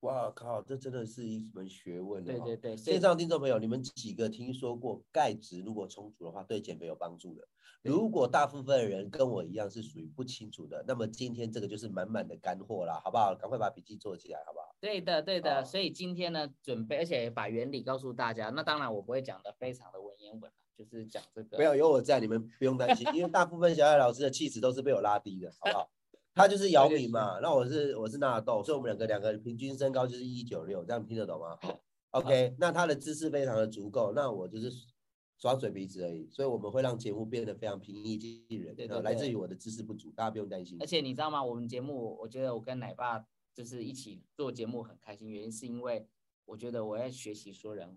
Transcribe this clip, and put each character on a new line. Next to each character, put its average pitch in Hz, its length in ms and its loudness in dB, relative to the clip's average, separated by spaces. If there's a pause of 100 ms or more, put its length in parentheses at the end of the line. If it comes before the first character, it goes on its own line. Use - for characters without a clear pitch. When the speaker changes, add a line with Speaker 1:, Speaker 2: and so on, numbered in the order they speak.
Speaker 1:
哇 123 300 0
靠， 117 320 -6
这 135 140 -8
真 131 160 -8
的 120 120 -4
是 113 220 -10
一 110 280 -6
门 95 140 -10
学 90 320 -10
问 95 220 -6
哦。 87 40 -8
Speaker 2:
对， 87 120 -4
对， 117 180 -4
对， 110 200 -8
所 117 160 0
以 - 20 6
Speaker 1:
线 190 60 4
上 175 160 8
听 165 120 0
众 165 120 2
朋 139 80 0
友， 120 100 4
你 107 80 -2
们 123 160 0
几 117 300 -8
个 110 160 0
听 120 260 -8
说 127 220 -4
过 117 340 -6
钙 135 240 2
质 90 280 -12
如 110 120 -8
果 98 140 -6
充 104 240 -16
足 87 140 -14
的 82 40 -10
话， 92 140 -12
对 104 160 -4
减 87 180 -10
肥 80 80 -10
有 80 80 -6
帮 87 240 -10
助 87 160 -14
的？ - 140 -20 (340)
Speaker 2:
对。 120 80 -2
Speaker 1:
如 202 180 4
果 143 200 4
大 147 180 4
部 139 160 -6
分 123 260 4
人 98 200 -2
跟 131 200 2
我 101 140 0
一 85 120 -8
样 104 140 -2
是 110 140 -10
属 151 160 -12
于 160 80 -12
不 151 160 -10
清 113 280 -10
楚 82 160 -14
的， 76 200 -8
那 127 80 0
么 113 140 -2
今 120 240 -6
天 117 180 -6
这 113 100 -6
个 101 60 -4
就 104 120 -6
是 110 100 -10
满 92 200 -4
满 101 200 -2
的 85 80 -12
干 90 220 -4
货 98 260 -6
啦， 82 180 -4
好 95 80 -4
不 104 60 0
好？ 104 180 4
赶 101 140 -10
快 123 100 -4
把 104 120 0
笔 92 100 -18
记 104 160 -18
做 101 200 -8
起 85 120 -18
来， 78 160 -10
好 78 80 -16
不 - 60 -12
好？ 78 220 -16
Speaker 2:
对 202 200 -4
的， 165 220 2
对 185 180 0
的。 151 160 4
Speaker 1:
好。 135 80 2
Speaker 2:
所 190 160 -4
以 175 100 0
今 180 240 -6
天 175 160 -2
呢， 156 160 -2 (160)
准 113 240 -4
备， 143 120 0
而 165 60 4
且 127 260 0
把 113 180 -4
原 117 240 -2
理 131 100 -4
告 131 140 -2
诉 131 160 -6
大 120 220 0
家。 110 160 -4
那 143 120 -4
当 151 160 2
然 131 160 -2
我 101 60 -2
不 101 100 -8
会 131 120 0
讲 98 200 -10
得 101 120 -10
非 127 180 -6
常 117 200 -16
的 95 80 -12
文 101 200 -12
言 104 180 -20
文 110 40 -16
啦， - 140 -20 (200)
就 110 80 -18
是 110 220 -12
讲 107 160 -12 (120)
这 110 100 -10
个。 - 120 -10
Speaker 1:
没 147 80 4
有， 151 100 6
有 151 140 8
我 135 140 8
在， 139 180 6
你 113 60 0
们 110 200 0 (120)
不 131 80 -2
用 131 100 4
担 127 180 6
心， 170 120 -2
Speaker 2:
<laughs> 302 100 2
Speaker 1:
因 349 80 4
为 - 60 0
大 175 160 6
部 170 120 -8
分 170 160 8
小 147 120 8
艾 151 100 10
老 127 160 8
师 123 100 -2
的 139 80 4
气 143 180 -2
质 113 120 -6
都 127 100 6
是 131 120 -2
被 135 100 4
我 104 80 4
拉 104 180 4
低 95 220 -6
的， 87 180 -10
好 190 120 2
不 208 60 2
好？ 90 140 -2 (440)
他 190 120 10
就 196 80 6
是 196 140 2
姚 143 180 12
明 143 240 4
嘛， 110 200 2
Speaker 2:
我 - 20 -2
也 92 40 -2
是。 98 40 -4
Speaker 1:
那 156 140 4
我 123 120 6
是， 143 300 0
我 110 100 -2
是 113 120 -4
纳 131 200 4
豆， 110 240 2
所 151 120 0
以 - 20 0
我 135 60 -2
们 120 80 0
两 101 80 -2
个， 110 80 0
两 107 120 2
个 107 140 0
人 107 100 -4
平 117 140 -6
均 135 180 -4
身 135 160 2
高 131 160 2
就 127 80 -4
是 123 80 -8
一 123 220 -6
九 90 220 -6
六， 92 180 -6
这 95 80 -4
样 117 100 -2
听 110 140 -6
得 110 80 0
懂 82 160 -6
吗？ 82 220 -10
好。 90 60 -6 (420)
Speaker 2:
好。 131 100 2
Speaker 1:
OK， 127 380 4
那 170 120 4
他 165 140 4
的 156 100 4
知 151 200 -6
识 156 160 -2
非 139 160 2
常 120 100 0
的 110 100 4
足 107 220 -8
够， 104 240 2
那 139 180 0
我 95 160 -4
就 92 140 -8
是 123 100 -4 (680)
耍 123 160 4
嘴 123 160 -2
皮 95 160 -6
子 92 180 -8
而 85 60 -2
已， 80 200 -8
所 135 140 -2
以 139 40 2
我 117 100 0
们 101 120 -4
会 131 120 2
让 123 160 0
节 117 120 -4
目 107 140 -2
变 117 180 -4
得 110 120 -4
非 110 120 -8
常 98 140 -4
平 98 160 -14
易 107 220 -4
近 117 320 -12
人， 90 260 -8
Speaker 2:
对， 120 100 -10
对， - 20 -8
对。 104 100 -4
Speaker 1:
呃， - 40 -4
来 110 120 2
自 131 160 0
于 117 40 0
我 92 140 -2
的 92 80 -8
知 113 140 -12
识 113 120 -8
不 107 120 -8
足， - 180 -16
大 113 120 -4
家 110 60 0
不 110 60 -8
用 104 100 -4
担 95 160 -8
心。 90 160 -14
Speaker 2:
而 85 80 -6
且 165 140 2
你 131 140 -4
知 139 80 -4
道 156 80 0
吗？ 147 120 0
我 123 120 -2
们 120 120 -6
节 123 140 -6
目， 127 400 -6
我 113 80 -10
觉 127 140 -6
得 131 120 -2
我 113 60 -6
跟 127 180 -8
奶 110 140 -8
爸 113 320 -4 (300)
就 123 100 -12
是 120 180 -10
一 110 80 -6
起 104 320 -14 (120)
做 135 180 -4
节 117 140 -6
目 117 160 -6
很 113 180 -14
开 104 160 -16
心， 110 140 -14
原 104 120 -10
因 113 80 -10
是 113 160 -12
因 120 140 -8
为 117 260 -4 (380)
我 101 100 -14
觉 117 160 -10
得 117 140 -4
我 107 140 -4
在 127 120 -2
学 110 220 -10
习 101 180 -14
说 107 240 -12
人 92 220 -12